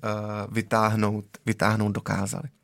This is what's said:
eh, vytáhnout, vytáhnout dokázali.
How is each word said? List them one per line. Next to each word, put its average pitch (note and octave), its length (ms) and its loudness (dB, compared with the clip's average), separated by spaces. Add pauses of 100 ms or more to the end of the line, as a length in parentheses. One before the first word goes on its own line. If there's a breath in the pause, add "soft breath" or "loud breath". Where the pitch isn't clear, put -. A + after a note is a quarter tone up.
eh, A2 40 -4 (440)
vytáhnout, G#2+ 760 2 (200)
vytáhnout G#2+ 460 2
dokázali. G2 580 -4 (140)